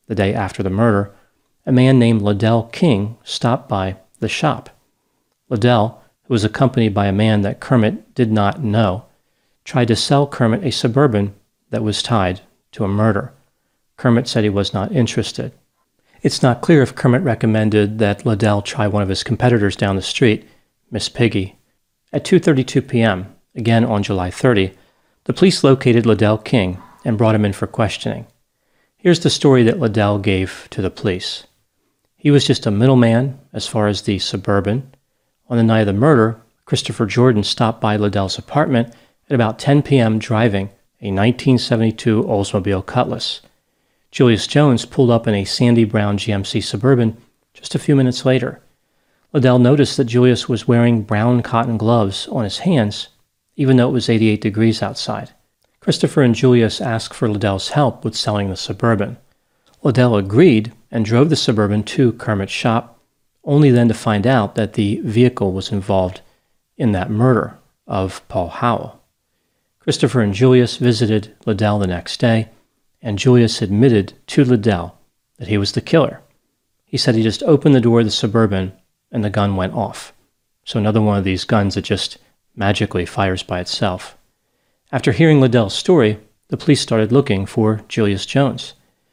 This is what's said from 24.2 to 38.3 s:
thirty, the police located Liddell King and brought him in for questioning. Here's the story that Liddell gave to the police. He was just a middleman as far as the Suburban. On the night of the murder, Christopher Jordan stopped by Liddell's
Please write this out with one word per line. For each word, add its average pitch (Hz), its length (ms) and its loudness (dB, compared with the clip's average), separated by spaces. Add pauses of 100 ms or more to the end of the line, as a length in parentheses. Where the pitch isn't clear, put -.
thirty, 98 440 0 (500)
the - 80 -4
police 180 320 2
located 123 420 2
Liddell 107 320 2
King 92 420 -2 (240)
and 113 140 -2
brought 110 160 2
him 107 100 0
in 98 80 0
for - 140 -8
questioning. - 600 -6 (720)
Here's 175 220 2
the 147 120 0
story 131 340 4
that 113 160 0
Liddell 104 380 0
gave 95 520 -4
to - 100 -8
the 92 100 -4
police. - 540 -6 (720)
He 147 140 0
was 143 160 4
just - 200 -2
a 113 40 0
middleman 123 680 2 (120)
as 107 140 -10
far 107 220 -2
as 101 140 -4
the 98 180 -4
Suburban. 101 720 -4 (540)
On 123 80 -4
the 117 80 4
night 113 160 4
of 107 60 0
the 101 60 0
murder, 113 480 2 (260)
Christopher 117 400 -4
Jordan 120 360 2
stopped - 380 -4
by 107 160 -2
Liddell's 101 420 -2